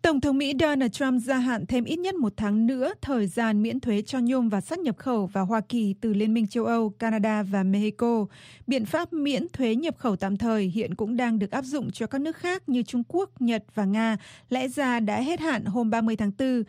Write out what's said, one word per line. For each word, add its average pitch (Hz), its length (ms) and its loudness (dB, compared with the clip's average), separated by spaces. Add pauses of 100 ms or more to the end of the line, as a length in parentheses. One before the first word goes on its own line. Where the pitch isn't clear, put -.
Tổng 302 180 4
thống 277 180 2
Mỹ 285 220 0
Donald 277 320 2
Trump 254 300 0
gia 254 160 0
hạn 240 280 -2
thêm 247 180 0
ít 330 140 -4
nhất 370 160 -2
một 240 220 0
tháng 214 300 2
nữa 262 340 0
thời 240 260 -2
gian 214 360 0
miễn 233 180 -2
thuế 214 220 0
cho 262 160 -4
nhôm 240 300 2
và 202 120 2
sắt 330 180 -6
nhập 277 180 -2
khẩu 220 300 -2
vào 190 200 -2
Hoa 220 140 0
Kỳ 208 400 0
từ 220 120 0
Liên 214 220 2
minh 226 120 2
châu 226 180 -2
Âu, 226 260 2
Canada 214 520 0
và 196 200 0
Mexico. 208 640 2 (400)
Biện 254 180 0
pháp 339 280 -2
miễn 285 400 0
thuế 226 220 0
nhập 294 240 -2
khẩu 208 180 0
tạm 196 200 -2
thời 220 280 0
hiện 180 300 -2
cũng 220 220 -2
đang 233 220 2
được 202 120 0
áp 269 120 -2
dụng 262 280 -4
cho 226 160 -6
các 269 140 -4
nước 320 160 -4
khác 359 320 -4
như 247 140 2
Trung 240 260 -2
Quốc, 381 220 -2 (100)
Nhật 233 240 0 (100)
và 208 100 0
Nga, 214 320 2 (320)
lẽ 254 200 -2
ra 254 320 0
đã 208 200 0
hết 320 200 -2
hạn 311 240 0
hôm 220 260 0
ba 226 100 2
mươi 226 160 2
tháng 202 160 0
tư, 254 360 0